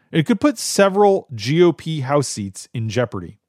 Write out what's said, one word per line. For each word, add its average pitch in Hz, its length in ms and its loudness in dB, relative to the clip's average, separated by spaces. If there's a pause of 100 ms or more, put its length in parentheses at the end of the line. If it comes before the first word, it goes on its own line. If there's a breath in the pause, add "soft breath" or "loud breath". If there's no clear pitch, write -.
(120)
It 160 160 0
could 233 140 0
put 294 180 0
several 196 760 2
G 127 280 2
O 175 100 6
P 160 280 -6
House 139 280 0
seats 98 460 -10
in 113 160 -6
jeopardy. 101 480 -6 (100)